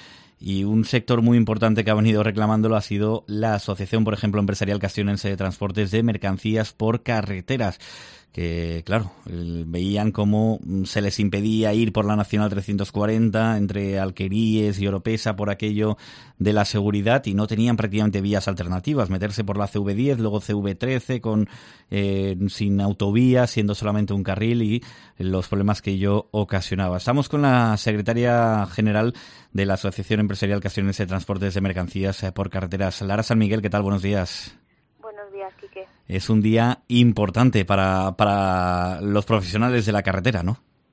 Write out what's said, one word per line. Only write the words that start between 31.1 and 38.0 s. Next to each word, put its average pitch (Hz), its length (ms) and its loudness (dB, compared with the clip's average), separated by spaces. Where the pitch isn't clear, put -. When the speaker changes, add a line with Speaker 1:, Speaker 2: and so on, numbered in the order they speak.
Speaker 1:
de 101 60 -2
Mercancías, 95 640 -2
eh, 95 80 -4
por 98 180 -6
Carreteras, 95 500 -4
Lara 101 220 -2
San 113 160 2
Miguel. 107 240 2
¿Qué 101 80 -2
tal? 101 120 0
Buenos 98 200 0
días. 98 560 -4
Speaker 2:
Buenos 208 320 -16
días, 196 280 -10
Quique. 190 260 -16
Speaker 1:
Es 95 200 -4
un 110 140 4
día 113 460 2
importante 113 760 4
para, 95 520 2